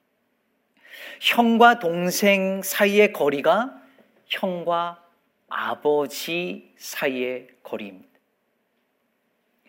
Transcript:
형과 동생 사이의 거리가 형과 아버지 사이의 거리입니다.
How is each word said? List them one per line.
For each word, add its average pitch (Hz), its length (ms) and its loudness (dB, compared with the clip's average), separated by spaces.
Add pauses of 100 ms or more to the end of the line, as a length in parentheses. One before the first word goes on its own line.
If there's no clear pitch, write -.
(1200)
형과 233 580 6
동생 190 840 0
사이의 208 500 2
거리가 160 720 0 (460)
형과 170 760 -4 (440)
아버지 147 1300 -4
사이의 127 680 -6 (140)
거리입니다. 101 560 -16 (1500)